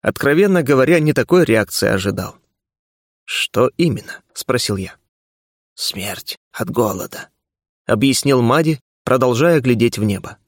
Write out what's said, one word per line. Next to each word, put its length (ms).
Откровенно 600
говоря, 380
не 140
такой 320
реакции 420
ожидал. 480
«Что 540
именно?» 440
спросил 420
я. 200
«Смерть 640
от 160
голода», 640
объяснил 560
Мади, 380
продолжая 560
глядеть 360
в 80
небо. 320